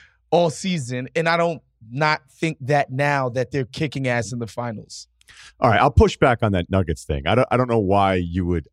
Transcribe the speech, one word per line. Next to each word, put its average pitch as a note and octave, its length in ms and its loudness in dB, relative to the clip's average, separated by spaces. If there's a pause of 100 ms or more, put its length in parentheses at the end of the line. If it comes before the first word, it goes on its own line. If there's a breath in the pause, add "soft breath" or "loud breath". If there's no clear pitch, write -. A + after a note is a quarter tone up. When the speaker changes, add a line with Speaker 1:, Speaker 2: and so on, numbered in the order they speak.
(300 soft breath)
Speaker 1:
all E3+ 200 2
season, C3 640 -6
and E3 140 0
I E3+ 80 2
don't E3+ 240 -2 (300)
not D3+ 400 0
think - 320 -4
that C#3+ 280 0
now C#3 380 0
that B2 220 -4
they're C3+ 160 -4
kicking C3+ 420 -6
ass A#2+ 240 -4
in B2 60 -8
the A#2 80 -8
finals. - 640 -12 (520 loud breath)
Speaker 2:
All B2 80 4
right, G#2 120 6
I'll C3+ 100 4
push - 260 4
back B2+ 260 2
on G#2+ 100 2
that F2 180 0
Nuggets E2 340 -2
thing. C#2+ 220 -6
I F#2 80 2
don't, B2+ 160 2
I A#2+ 60 2
don't B2 120 0
know A#2 100 2
why G2 360 2
you F2+ 320 -2
would, F2 260 -2